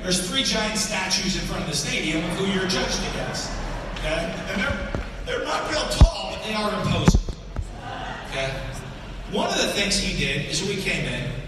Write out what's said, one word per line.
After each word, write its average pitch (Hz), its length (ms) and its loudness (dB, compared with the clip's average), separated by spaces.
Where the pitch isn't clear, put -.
There's 185 260 2
three 269 140 2
giant 214 340 2
statues - 580 2
in - 60 0
front - 220 -2
of - 60 -2
the 151 60 -2
stadium - 480 0
of 175 140 -2
who 190 80 2
you're 190 220 2
judged - 320 2
against, - 380 -2
okay? - 360 0
And - 120 0
they're, 202 280 0
they're - 200 -2
not 302 240 0
real 302 200 0
tall, - 440 6
but - 140 -6
they 214 60 0
are 214 280 2
imposing, - 400 6
okay? 135 220 -2
One - 180 0
of - 80 0
the 214 100 4
things 202 320 2
he 190 180 0
did 143 320 0
is 160 140 0
we 196 140 0
came 160 280 0
in 123 260 -2